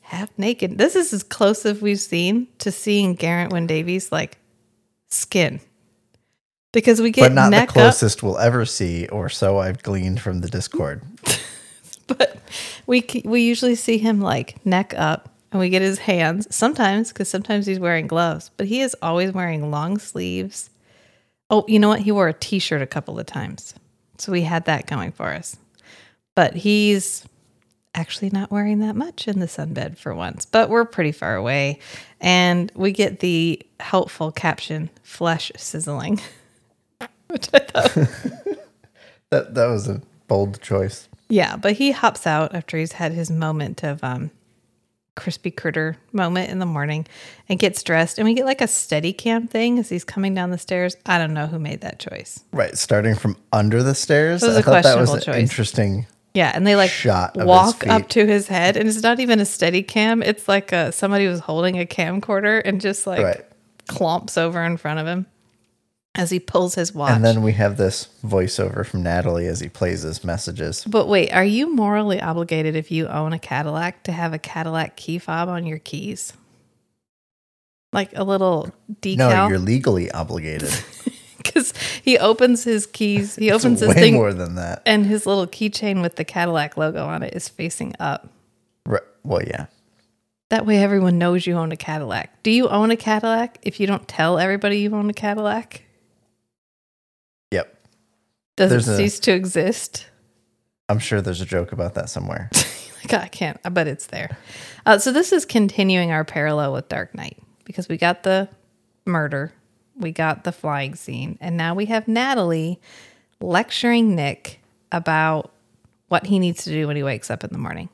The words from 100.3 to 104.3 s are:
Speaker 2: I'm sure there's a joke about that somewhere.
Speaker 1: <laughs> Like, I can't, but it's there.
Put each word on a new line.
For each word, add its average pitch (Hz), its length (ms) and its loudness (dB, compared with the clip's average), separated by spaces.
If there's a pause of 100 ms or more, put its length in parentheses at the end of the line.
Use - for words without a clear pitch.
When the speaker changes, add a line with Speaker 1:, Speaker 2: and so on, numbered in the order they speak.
Speaker 2:
I'm 107 80 2
sure 107 240 -2
there's 92 180 -4
a 92 60 -6
joke 87 260 -2
about 87 220 -4
that - 160 -6
somewhere. 90 440 -8
Speaker 1:
<laughs> - 60 6 (500)
Like, 196 120 2
I - 60 -12
can't, 151 300 -6 (140)
but 170 140 2
it's 147 220 -8
there. - 280 -10 (480)